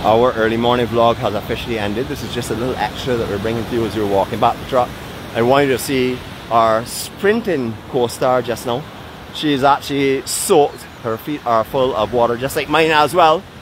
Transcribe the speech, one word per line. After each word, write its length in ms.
Our 300
early 240
morning 300
vlog 300
has 180
officially 420
ended. 300
This 160
is 100
just 160
a 60
little 200
extra 400
that 140
we're 80
bringing 260
to 80
you 140
as 100
you're 140
walking 300
back 180
the 80
truck. 240
I 80
want 240
you 60
to 40
see 400
our 380
sprinting 880
co-star 520
just 240
now. 180
She's 280
actually 640
soaked. 560
Her 140
feet 280
are 180
full 320
of 180
water, 220
just 200
like 120
mine 220
as 240
well. 300